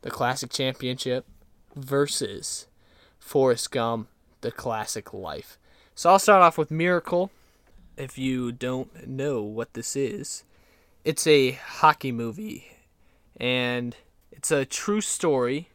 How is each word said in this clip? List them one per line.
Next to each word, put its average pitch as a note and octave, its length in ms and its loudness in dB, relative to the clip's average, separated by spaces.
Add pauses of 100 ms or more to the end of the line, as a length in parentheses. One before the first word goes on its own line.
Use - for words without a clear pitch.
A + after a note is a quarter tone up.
the C3 80 -10
classic B2+ 400 -2
championship, B2+ 760 -4 (480)
versus C3+ 920 -4 (520)
Forrest C3 520 2
Gump, A#2 380 -2 (340)
the A#2 100 -6
classic A2 600 -8
life. E2+ 460 -12 (360)
So - 160 4
I'll G3 80 10
start G3 240 8
off E3+ 160 6
with D#3 120 -2
Miracle. F3 600 0 (680)
If C3+ 220 -12
you B2+ 340 -2
don't B2+ 560 -8
know C3+ 340 -4
what G#2+ 320 -8
this - 220 -8
is, C#3 480 -4 (600)
it's D3+ 220 -2
a C#3 260 6
hockey - 600 2
movie, A#2 560 -8 (680)
and B2 600 -2 (340)
it's - 200 -6
a C#3 140 2
true G#3 360 -2
story C#3+ 760 0